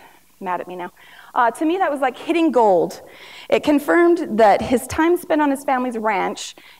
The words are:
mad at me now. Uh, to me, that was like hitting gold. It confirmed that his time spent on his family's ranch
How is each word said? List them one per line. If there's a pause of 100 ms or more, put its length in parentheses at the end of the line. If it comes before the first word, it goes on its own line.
(400)
mad
at
me
now. (420)
Uh,
to
me,
that
was
like
hitting
gold. (480)
It
confirmed
that
his
time
spent
on
his
family's
ranch (240)